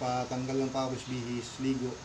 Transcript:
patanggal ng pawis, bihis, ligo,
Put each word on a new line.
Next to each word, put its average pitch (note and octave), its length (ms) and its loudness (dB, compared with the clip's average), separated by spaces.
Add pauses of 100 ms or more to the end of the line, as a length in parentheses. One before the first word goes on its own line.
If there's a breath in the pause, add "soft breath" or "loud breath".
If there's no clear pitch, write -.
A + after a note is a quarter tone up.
patanggal B2+ 640 2
ng B2+ 80 0
pawis, C3 320 0
bihis, A#2+ 560 -4
ligo, C3 320 2 (120)